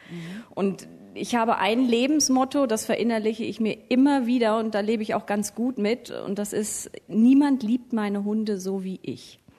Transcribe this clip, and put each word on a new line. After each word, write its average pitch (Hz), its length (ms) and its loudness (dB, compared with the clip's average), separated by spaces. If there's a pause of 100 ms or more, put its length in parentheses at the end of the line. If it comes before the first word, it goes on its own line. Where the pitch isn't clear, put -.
Mhm. 170 80 -14 (380)
Und 185 340 -4 (260)
ich - 200 -6
habe 226 220 2
ein 226 280 2
Lebensmotto, 262 800 2
das 220 180 -2
verinnerliche 226 580 -2
ich 208 160 -6
mir 214 180 0 (120)
immer 269 380 4
wieder 226 320 2
und 220 180 -2
da 202 40 2
lebe 214 220 0
ich 214 120 -2
auch 208 120 -4
ganz 208 300 -2
gut 247 220 -4
mit 214 340 -2
und 60 260 -6
das 208 140 -6
ist, - 400 -6 (160)
niemand 262 560 4
liebt 233 280 -2
meine 202 300 -2
Hunde 208 380 -2
so 190 240 -6
wie 190 180 -10
ich. - 380 -12 (180)